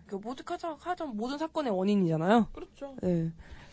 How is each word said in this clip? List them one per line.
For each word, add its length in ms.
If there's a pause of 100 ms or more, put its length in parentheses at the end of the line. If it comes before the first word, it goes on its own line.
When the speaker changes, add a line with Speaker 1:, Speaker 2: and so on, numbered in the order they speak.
Speaker 1:
그 80
모두 280
가장 380
하던 340
모든 220
사건의 340
원인이잖아요. 800
Speaker 2:
그렇죠. 500
Speaker 1:
네. 300 (420)